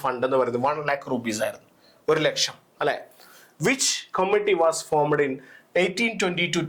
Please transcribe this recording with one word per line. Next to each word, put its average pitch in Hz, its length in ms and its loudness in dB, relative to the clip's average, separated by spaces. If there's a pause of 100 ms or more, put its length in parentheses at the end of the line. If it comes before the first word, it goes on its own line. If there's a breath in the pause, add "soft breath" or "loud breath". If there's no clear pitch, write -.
ഫണ്ട് 127 240 -2
എന്ന് 131 100 2
പറയുന്നത് 120 300 0
വൺ 151 220 -2
ലാക്ക് 139 220 -4
റുപ്പീസ് 113 320 -2
ആയിരുന്നു, - 260 -8 (400 soft breath)
ഒരു 156 180 4
ലക്ഷം, - 260 -2 (280)
അല്ലെ? 143 160 0 (720 loud breath)
Which 262 200 2 (300)
committee 202 460 2
was 160 120 4 (140)
formed 147 380 2
in 131 60 -4 (500 loud breath)
eighteen 220 280 -2 (120)
twenty-two 175 460 0